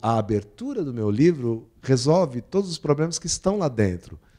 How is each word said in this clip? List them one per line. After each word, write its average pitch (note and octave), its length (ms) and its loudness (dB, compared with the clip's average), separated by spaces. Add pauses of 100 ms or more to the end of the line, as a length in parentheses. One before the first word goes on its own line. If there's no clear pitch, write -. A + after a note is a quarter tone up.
a A2+ 160 0
abertura A2 680 -4
do C#3 80 -6
meu A2 200 -2
livro A#2+ 580 2 (140)
resolve C3+ 580 2
todos F#3 300 -2
os D#3+ 80 -8
problemas D#3 400 0
que - 80 -10
estão F#3+ 300 -2
lá F3 100 0
dentro. G2+ 520 -2 (200)